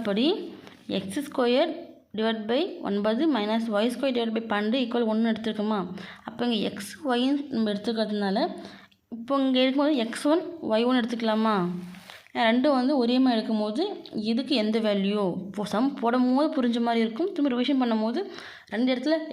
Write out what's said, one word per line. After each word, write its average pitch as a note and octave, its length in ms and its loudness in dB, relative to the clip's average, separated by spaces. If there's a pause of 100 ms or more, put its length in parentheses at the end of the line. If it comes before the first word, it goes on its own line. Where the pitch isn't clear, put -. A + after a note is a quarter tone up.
படி G#3 180 2 (720)
எக்ஸ் G3 220 -4 (100)
ஸ்கொயர் C4 420 2 (460)
டிவைட் A3 220 0 (100)
பை B3+ 100 2 (280)
ஒன்பது G#3+ 340 0 (120)
மைனஸ் A3 420 0
ஒய் A#3 200 2
ஸ்கொயர் C4+ 200 -2
டிவைட் A#3 200 0
பை A3+ 60 -2 (100)
பன்னெண்டு G#3+ 320 0
ஈக்குவல் A#3 280 0
ஒன்று A3+ 200 2
எடுத்திருக்கோமா? G#3+ 460 -2 (500)
அப்போ A3+ 200 -8
இங்க A#3 100 0 (120)
எக்ஸ் - 220 -10 (200)
ஒய்ன்னு C#4 420 0
நம்ம A3 180 0
எடுத்துக்கிறதுனால G#3 680 -2 (800)
இப்போ C4+ 280 -2
இங்க C4 200 2
இருக்கும்போது C#4 400 2
எக்ஸ் - 280 -4
ஒன் E4 120 2 (280)
ஒய் A3+ 180 4
ஒன் B3+ 120 4
எடுத்துக்கலாமா? A3 540 0 (800)
ரெண்டும் B3+ 440 4
வந்து B3+ 220 2
ஒரே A#3+ 220 2
மாதிரி B3 160 4
இருக்கும்போது G#3+ 440 -2 (500)
எதுக்கு C4+ 220 0 (100)
எந்த A3 220 2
வேல்யூ? G3+ 380 2 (220)
இப்போ G#3 260 -6
சம் B3 160 2 (140)
போடும்போது B3+ 540 4
புரிஞ்ச A#3+ 300 2
மாதிரி A#3 180 2
இருக்கும், C4 280 -2
திரும்ப C#4+ 220 0
ரிவிஷன் B3+ 280 2
பண்ணும்போது A3+ 380 0 (540)
ரெண்டு B3 180 2
இடத்துல C#4 240 2 (160)